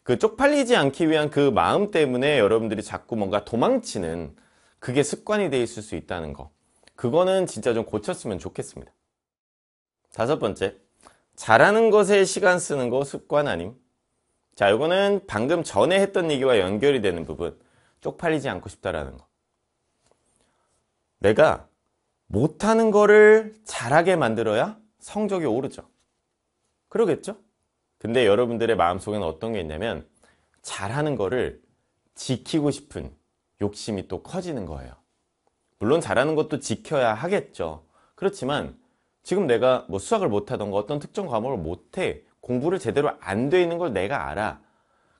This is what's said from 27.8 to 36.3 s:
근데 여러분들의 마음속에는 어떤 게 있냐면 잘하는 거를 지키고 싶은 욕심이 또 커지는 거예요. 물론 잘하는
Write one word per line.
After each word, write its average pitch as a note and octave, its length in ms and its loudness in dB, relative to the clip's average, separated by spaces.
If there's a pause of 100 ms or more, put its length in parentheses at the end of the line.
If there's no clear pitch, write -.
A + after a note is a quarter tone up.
근데 A2+ 240 2
여러분들의 A2+ 500 2
마음속에는 F2+ 520 -2
어떤 A2+ 260 -8
게 G2+ 80 -6
있냐면 D#2+ 460 -8 (560)
잘하는 C#3 520 -6
거를 G2 460 -4 (540)
지키고 C#3+ 560 -4
싶은 C#2+ 420 -14 (480)
욕심이 G2+ 460 -6
또 - 160 -10
커지는 E3 420 -10
거예요. C2 260 -14 (840)
물론 C#3+ 240 0
잘하는 B2 320 0